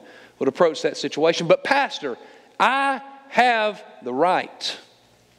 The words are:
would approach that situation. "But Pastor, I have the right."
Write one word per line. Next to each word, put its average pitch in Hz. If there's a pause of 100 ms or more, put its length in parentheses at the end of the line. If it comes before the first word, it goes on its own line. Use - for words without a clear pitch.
(380)
would 135
approach 160
that 147
situation. 160
"But -
Pastor, 208 (420)
I 269 (260)
have 220 (200)
the 123
right." 160 (640)